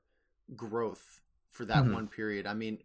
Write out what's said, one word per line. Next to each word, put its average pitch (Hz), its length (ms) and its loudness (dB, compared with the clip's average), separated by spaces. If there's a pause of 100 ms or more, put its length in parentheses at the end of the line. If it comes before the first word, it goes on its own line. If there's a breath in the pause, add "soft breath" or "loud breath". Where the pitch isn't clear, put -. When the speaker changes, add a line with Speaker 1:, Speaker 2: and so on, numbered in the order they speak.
(560)
Speaker 1:
growth 110 680 -4 (300)
for 123 140 -8
that 110 180 6
Speaker 2:
Mm-hmm. 117 100 6
Speaker 1:
one 110 140 -2
period. 101 400 -4
I 104 60 -2
mean, 110 320 -4